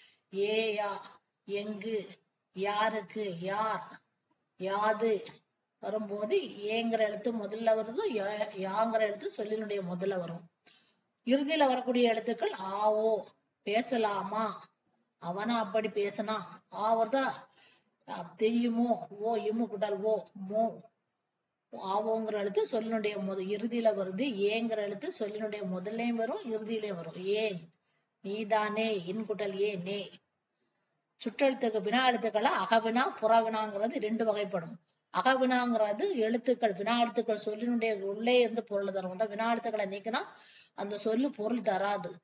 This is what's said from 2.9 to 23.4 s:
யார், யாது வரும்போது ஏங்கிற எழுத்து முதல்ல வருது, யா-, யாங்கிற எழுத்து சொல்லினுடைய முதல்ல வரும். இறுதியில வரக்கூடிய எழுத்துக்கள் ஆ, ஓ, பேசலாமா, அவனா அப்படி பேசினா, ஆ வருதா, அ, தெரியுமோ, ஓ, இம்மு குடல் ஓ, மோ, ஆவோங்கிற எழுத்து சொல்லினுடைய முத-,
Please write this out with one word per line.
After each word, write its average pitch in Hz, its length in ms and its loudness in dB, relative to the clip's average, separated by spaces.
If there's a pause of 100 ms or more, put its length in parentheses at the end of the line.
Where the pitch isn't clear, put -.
யார், 196 600 -4 (560)
யாது 208 680 2 (560)
வரும்போது 214 600 -2
ஏங்கிற 220 560 -2
எழுத்து 220 340 0
முதல்ல 220 420 2
வருது, 240 400 0
யா-, 208 420 -2
யாங்கிற 214 440 2
எழுத்து 208 360 0
சொல்லினுடைய 208 440 -2 (120)
முதல்ல 185 260 0
வரும். 170 300 -8 (760)
இறுதியில 285 420 4
வரக்கூடிய 247 420 4
எழுத்துக்கள் 226 520 0
ஆ, 202 320 2
ஓ, 214 320 2 (380)
பேசலாமா, 208 1040 0 (500)
அவனா 208 400 -2
அப்படி 220 300 0
பேசினா, 208 520 -2 (320)
ஆ 220 260 2
வருதா, 226 340 2 (760)
அ, 180 160 -8 (120)
தெரியுமோ, 233 720 2
ஓ, 214 280 -2
இம்மு 220 300 0
குடல் 202 340 -2
ஓ, 214 260 0 (240)
மோ, 220 300 0 (920)
ஆவோங்கிற 214 600 0
எழுத்து 202 380 0
சொல்லினுடைய 220 460 0
முத-, 190 300 -4